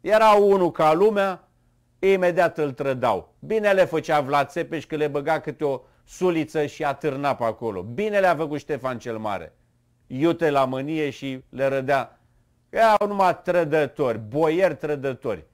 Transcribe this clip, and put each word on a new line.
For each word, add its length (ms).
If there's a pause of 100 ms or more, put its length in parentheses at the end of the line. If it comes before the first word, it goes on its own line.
Era 320
unul 380
ca 220
lumea, 560 (500)
imediat 600
îl 140
trădau. 640
Bine 340
le 120
făcea 360
Vlad 280
Țepeș 380
că 100
le 120
băga 320
câte 240
o 160 (240)
suliță 640
și 180
atârna 500
pe 100
acolo. 380
Bine 380
le-a 160
făcut 220
Ștefan 400
cel 200
Mare. 340 (540)
Iute 440
la 140
mânie 460
și 380
le 180
rădea. 540 (480)
Erau 380
numai 360
trădători, 760
boieri 580
trădători. 760